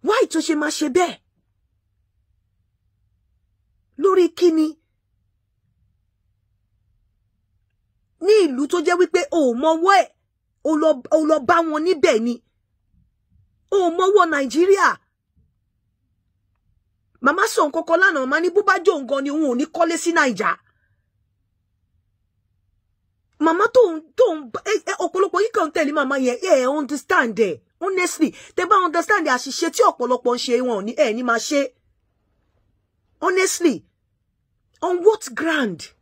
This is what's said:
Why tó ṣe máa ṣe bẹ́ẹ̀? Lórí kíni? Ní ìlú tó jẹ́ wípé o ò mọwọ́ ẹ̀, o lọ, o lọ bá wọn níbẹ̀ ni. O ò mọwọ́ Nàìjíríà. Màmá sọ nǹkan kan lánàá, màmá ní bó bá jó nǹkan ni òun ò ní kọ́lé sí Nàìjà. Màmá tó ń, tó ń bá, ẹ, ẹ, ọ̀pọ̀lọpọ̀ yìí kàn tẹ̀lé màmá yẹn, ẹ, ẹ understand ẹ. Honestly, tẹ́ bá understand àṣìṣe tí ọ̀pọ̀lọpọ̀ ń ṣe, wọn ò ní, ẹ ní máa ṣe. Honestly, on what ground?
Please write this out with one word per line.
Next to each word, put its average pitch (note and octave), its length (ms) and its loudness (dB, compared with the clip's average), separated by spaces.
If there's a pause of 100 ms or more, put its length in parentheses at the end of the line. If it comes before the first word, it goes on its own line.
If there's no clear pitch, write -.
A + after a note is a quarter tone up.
Why A4 240 2
tó D#4+ 120 -4
ṣe D#4 160 -2
máa D4+ 160 -4
ṣe D4+ 180 -4
bẹ́ẹ̀? D#4+ 260 0 (2750)
Lórí F#4 300 4
kíni? D#4+ 380 2 (3500)
Ní G4 180 4
ìlú C#4+ 260 0
tó F4+ 140 -2
jẹ́ F4 180 0
wípé F4+ 300 2
o E4+ 140 -2
ò B3 120 2
mọwọ́ D#4+ 400 2
ẹ̀, F4 140 4 (580)
o D4+ 80 0
lọ, D#4 160 2 (160)
o D#4 200 0
lọ D#4 140 2
bá D#4 220 2
wọn D#4 220 -4
níbẹ̀ D#4+ 360 2
ni. A#3+ 140 -4 (1400)
O G4+ 60 2
ò F4+ 140 2
mọwọ́ F#4 340 2
Nàìjíríà. D#4 640 0 (2250)
Màmá E4 240 2
sọ F#4+ 160 -2
nǹkan D#4+ 220 -2
kan E4 140 0
lánàá, F#4 220 2
màmá C4+ 180 -2
ní F4+ 100 0
bó F#4+ 120 2
bá G4 180 2
jó F4 160 2
nǹkan C4+ 260 -4
ni C#4 80 -4
òun D#4 160 -2
ò B3 100 0
ní C4 100 -2
kọ́lé E4 320 -2
sí E4+ 160 -2
Nàìjà. A3+ 360 0 (3000)
Màmá E4 260 2
tó B4 160 4
ń, D#4+ 180 -2 (140)
tó B4 100 4
ń D#4+ 140 -4 (100)
bá, - 120 -12
ẹ, G4+ 160 -4
ẹ, - 180 -6
ọ̀pọ̀lọpọ̀ F#4 460 -2
yìí A4+ 120 -2
kàn D#4+ 180 -2
tẹ̀lé D4 220 -2
màmá C#4 240 -2
yẹn, B3 200 -2
ẹ, F4+ 180 -2
ẹ B3+ 120 0
understand C#4 680 -2
ẹ. F#3+ 240 0 (140)
Honestly, F4+ 540 -2 (220)
tẹ́ F4+ 160 -4
bá G#4 100 4
understand E4+ 500 0
àṣìṣe C4+ 420 -4
tí - 140 -4
ọ̀pọ̀lọpọ̀ B3 500 0
ń B3 60 -4
ṣe, B3 220 -4
wọn A#3+ 160 -2
ò F#3+ 60 -4
ní, A3+ 100 -8
ẹ B3 200 0
ní A#3+ 100 -6
máa A#3 160 -2
ṣe. C#4+ 220 -2 (1600)
Honestly, F4+ 540 0 (1080)
on F4+ 140 -2
what G#4 320 2
ground? C4 500 -4 (220)